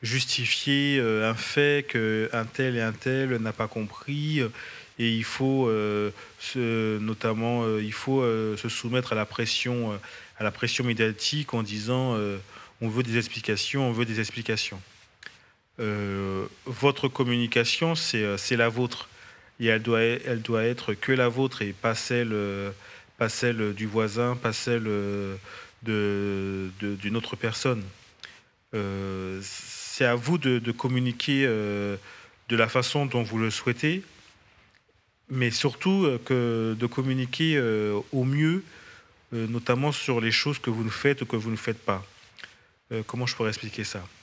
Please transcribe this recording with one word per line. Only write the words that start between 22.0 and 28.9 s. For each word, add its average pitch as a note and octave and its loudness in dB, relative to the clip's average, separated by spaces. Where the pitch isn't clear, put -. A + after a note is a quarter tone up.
euh, G2+ -2
pas A2+ 2
celle A2 0
du G#2+ -4
voisin, A2 0
pas A#2+ -2
celle, A2+ 0
euh, G2+ -2
de, G2+ 0
de, G2+ -2
d'une G2+ -2
autre A2+ -4
personne. A2+ 0
Euh, F#2+ -4